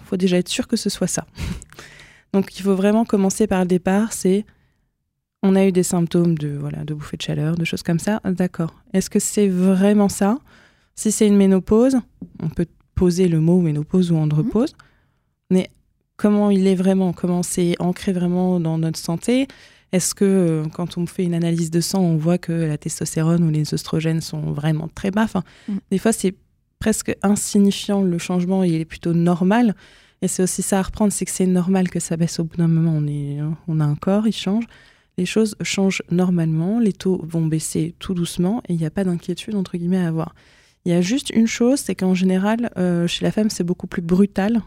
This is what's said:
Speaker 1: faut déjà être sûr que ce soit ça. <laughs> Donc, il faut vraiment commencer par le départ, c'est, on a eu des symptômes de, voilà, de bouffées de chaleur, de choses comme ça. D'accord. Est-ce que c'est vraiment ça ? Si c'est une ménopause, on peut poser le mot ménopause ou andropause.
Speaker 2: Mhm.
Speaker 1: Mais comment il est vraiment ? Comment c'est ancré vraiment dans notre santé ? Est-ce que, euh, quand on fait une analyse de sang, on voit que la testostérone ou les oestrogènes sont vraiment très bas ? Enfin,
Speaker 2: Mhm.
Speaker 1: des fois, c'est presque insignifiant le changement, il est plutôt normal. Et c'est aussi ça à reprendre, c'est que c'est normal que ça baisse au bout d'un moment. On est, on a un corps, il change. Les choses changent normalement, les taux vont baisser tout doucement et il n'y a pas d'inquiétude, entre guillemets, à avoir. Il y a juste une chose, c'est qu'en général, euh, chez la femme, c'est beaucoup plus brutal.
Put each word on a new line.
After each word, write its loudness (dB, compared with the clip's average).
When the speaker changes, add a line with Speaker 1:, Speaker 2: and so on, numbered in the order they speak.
Speaker 1:
faut -6
déjà 2
être -2
sûr -6
que -2
ce -2
soit -4
ça. -4
<laughs> -14
Donc, 0
il -12
faut 2
vraiment 2
commencer 2
par 0
le 2
départ, 0
c'est, 0
on 4
a 4
eu 2
des 2
symptômes 2
de, -4
voilà, -8
de -6
bouffées -10
de -10
chaleur, -2
de -2
choses -6
comme 0
ça. -2
D'accord. -2
Est-ce 0
que 2
c'est 0
vraiment 4
ça ? 0
Si -2
c'est 2
une 6
ménopause, 4
on -4
peut -4
poser 2
le 2
mot 4
ménopause 0
ou 4
andropause. 2
Speaker 2:
Mhm. -20
Speaker 1:
Mais 0
comment 2
il 4
est 4
vraiment ? 2
Comment -2
c'est -2
ancré -2
vraiment 0
dans -2
notre -2
santé ? -2
Est-ce 0
que, 0
euh, 2
quand -8
on -4
fait -6
une -2
analyse -2
de 0
sang, -2
on 2
voit 2
que -4
la -2
testostérone 0
ou 2
les 0
oestrogènes -2
sont -8
vraiment -2
très -6
bas ? 0
Enfin, -2
Speaker 2:
Mhm. -4
Speaker 1:
des 2
fois, 2
c'est -2
presque -2
insignifiant 2
le 0
changement, 0
il 2
est -2
plutôt -6
normal. 4
Et -2
c'est -2
aussi -2
ça 0
à 0
reprendre, -2
c'est -4
que -10
c'est 0
normal 2
que -4
ça -4
baisse -2
au 0
bout -10
d'un 2
moment. 2
On -2
est, -6
on 0
a 2
un 2
corps, 0
il 0
change. -2
Les -2
choses 0
changent -2
normalement, 0
les 2
taux -2
vont -2
baisser -4
tout -6
doucement -2
et -2
il -2
n'y -2
a -4
pas -4
d'inquiétude, -6
entre -4
guillemets, 0
à -2
avoir. -4
Il 0
y 2
a 4
juste -2
une 2
chose, 2
c'est -6
qu'en 0
général, 0
euh, 0
chez -4
la 2
femme, 0
c'est -4
beaucoup -4
plus -6
brutal. 2